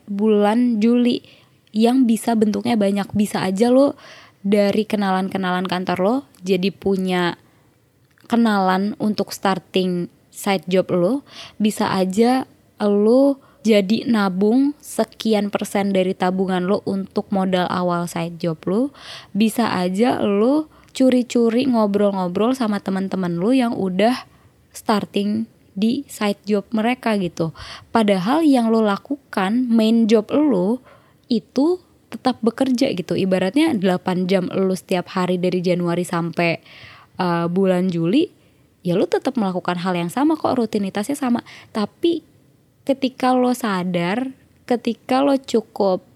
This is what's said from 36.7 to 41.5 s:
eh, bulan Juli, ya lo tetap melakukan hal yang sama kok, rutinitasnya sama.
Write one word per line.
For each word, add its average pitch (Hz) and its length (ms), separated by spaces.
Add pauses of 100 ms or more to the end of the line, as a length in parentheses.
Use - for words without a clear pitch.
eh, 170 320
bulan 185 400
Juli, 170 400 (560)
ya 175 80
lo 226 160
tetap 320 240
melakukan 180 480
hal 180 160
yang 170 160
sama 302 240
kok, - 160
rutinitasnya 214 640
sama. 240 240 (320)